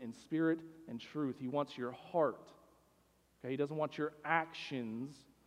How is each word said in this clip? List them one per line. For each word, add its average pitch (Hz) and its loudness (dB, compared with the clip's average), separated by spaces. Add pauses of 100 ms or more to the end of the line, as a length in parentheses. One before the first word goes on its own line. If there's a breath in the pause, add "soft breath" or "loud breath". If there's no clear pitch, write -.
in 117 -6
spirit 160 2 (300 loud breath)
and 117 -6
truth. 143 -2
He 131 -4
wants 139 0
your 123 -2
heart. 143 2 (920)
Okay? 123 -4
He 135 0
doesn't 143 0
want 151 -2
your 151 0 (120)
actions 143 0 (320)